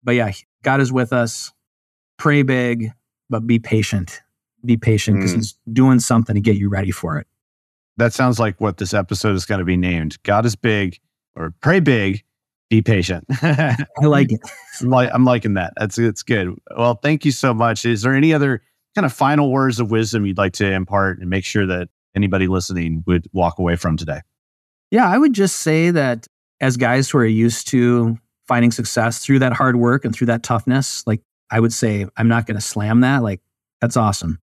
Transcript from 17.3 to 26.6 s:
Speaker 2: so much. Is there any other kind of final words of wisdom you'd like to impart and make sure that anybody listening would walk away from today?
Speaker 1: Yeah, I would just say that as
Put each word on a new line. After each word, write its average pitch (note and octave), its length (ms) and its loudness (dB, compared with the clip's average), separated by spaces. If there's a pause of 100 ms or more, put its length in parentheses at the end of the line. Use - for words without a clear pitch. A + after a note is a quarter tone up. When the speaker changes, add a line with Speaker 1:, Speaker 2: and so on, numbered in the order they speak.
Speaker 2:
so C3 220 0
much. A2+ 320 0
Is A#2 160 0
there B2+ 140 0
any D3+ 180 4
other C#3 300 0 (320)
kind G#3 100 -2
of B2+ 80 -2
final C#3+ 400 0
words C3 280 0
of A2+ 100 -2
wisdom A2 340 0
you'd F#2+ 140 -2
like G2 160 0
to G2 180 0
impart F#2+ 460 -2
and F#2 100 -10
make F#2+ 160 -2
sure G2+ 220 -2
that F2+ 240 -6 (260)
anybody F#2+ 320 2
listening F2 580 -2
would F2 280 0
walk F2 240 -2
away F2 180 0
from E2 220 -2
today? D2+ 220 -8 (680)
Speaker 1:
Yeah, A3+ 160 4
I F#3 120 2
would C#4+ 160 4
just G3 240 0
say D#3+ 320 2
that C3+ 360 -2 (320)
as B2+ 200 0